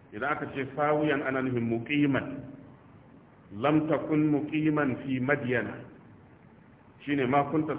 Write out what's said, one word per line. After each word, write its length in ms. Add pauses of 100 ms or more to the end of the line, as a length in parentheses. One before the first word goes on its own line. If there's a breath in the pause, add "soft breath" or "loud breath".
(120)
Idan 200
aka 220
ce 180
sawiyan 540
ana 160
nufin 240
muqiman. 800 (1080)
"Lam 360
takun 420
muqiman 720
fi 160
Madyana." 640 (1160)
Shine 260
"ma 240
kunta 280